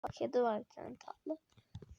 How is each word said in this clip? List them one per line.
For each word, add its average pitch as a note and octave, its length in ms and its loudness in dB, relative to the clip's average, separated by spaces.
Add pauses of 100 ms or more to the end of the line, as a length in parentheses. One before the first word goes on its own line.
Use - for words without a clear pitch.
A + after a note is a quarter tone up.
(140)
Kedi C4 280 2
var, A3 180 4
bir A#3+ 100 -10
tane - 280 -10
tatlı. - 400 -8 (600)